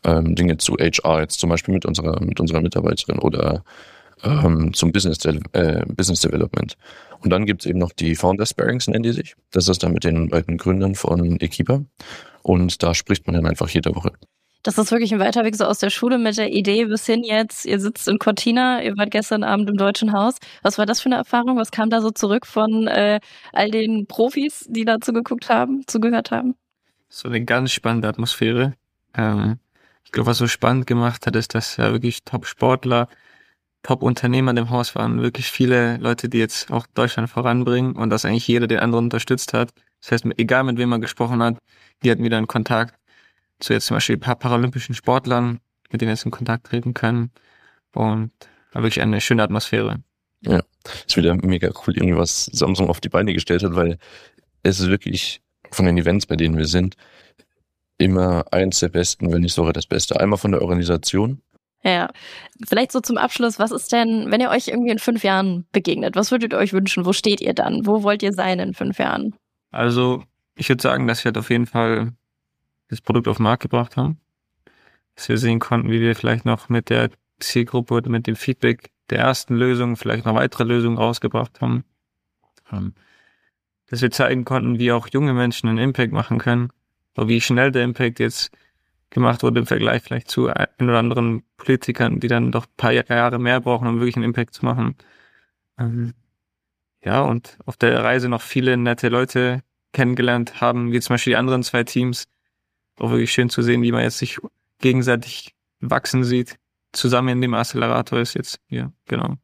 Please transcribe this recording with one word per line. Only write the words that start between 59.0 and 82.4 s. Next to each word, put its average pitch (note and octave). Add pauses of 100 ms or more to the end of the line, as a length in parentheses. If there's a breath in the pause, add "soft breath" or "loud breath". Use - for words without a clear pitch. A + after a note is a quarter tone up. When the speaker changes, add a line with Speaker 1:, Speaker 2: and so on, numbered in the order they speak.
Speaker 1:
wenn E2+
nicht F2
sogar E2
das -
Beste. -
Einmal G2+
von G2+
der -
Organisation. F2+ (400)
Speaker 2:
Ja, F3 (560 loud breath)
vielleicht A#3+
so C4
zum A#3
Abschluss, A#3+
was A3
ist -
denn, A3+
wenn A3+
ihr B3+
euch -
irgendwie A#3+
in A3
fünf A#3
Jahren F#3+
begegnet, F3+
was G#3
würdet A#3+
ihr -
euch G3
wünschen? F#3+
Wo F#3+
steht -
ihr -
dann? -
Wo G#3
wollt G#3
ihr G3
sein F#3
in F#3
fünf -
Jahren? - (380)
Speaker 3:
Also, B2 (320)
ich -
würd B2
sagen, B2+
dass A#2
wir B2
halt A2
auf A#2
jeden A#2+
Fall A2+ (760)
das -
Produkt A#2+
auf A2
den A#2
Markt A2+
gebracht A#2+
haben. D3 (1000 soft breath)
Dass -
wir A2+
sehen A#2
konnten, A#2
wie A2+
wir A#2
vielleicht A#2
noch A2+
mit A#2
der A#2 (280)
Zielgruppe A#2+
oder B2
mit A#2
dem A2+
Feedback - (180)
der A2
ersten B2+
Lösung A#2+
vielleicht A2+
noch A2
weitere B2
Lösungen A#2
rausgebracht A#2
haben. B2 (880)